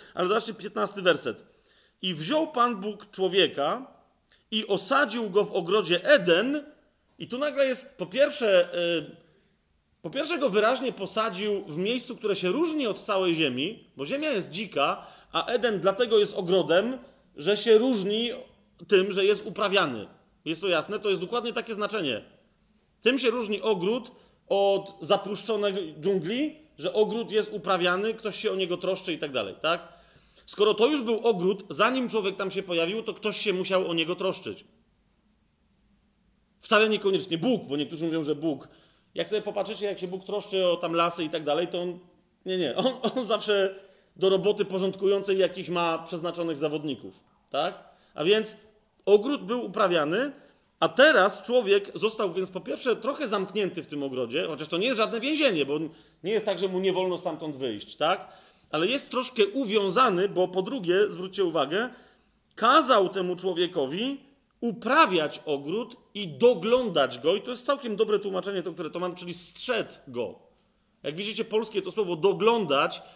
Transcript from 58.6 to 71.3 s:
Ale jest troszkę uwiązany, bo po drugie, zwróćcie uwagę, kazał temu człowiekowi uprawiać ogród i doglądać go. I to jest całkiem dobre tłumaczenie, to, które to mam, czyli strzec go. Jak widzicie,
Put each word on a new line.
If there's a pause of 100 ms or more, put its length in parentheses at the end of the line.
Ale
jest
troszkę
uwiązany,
bo
po
drugie, (100)
zwróćcie
uwagę, (680)
kazał
temu
człowiekowi (400)
uprawiać
ogród (180)
i
doglądać
go.
I
to
jest
całkiem
dobre
tłumaczenie,
to,
które
to
mam,
czyli
strzec
go. (640)
Jak
widzicie,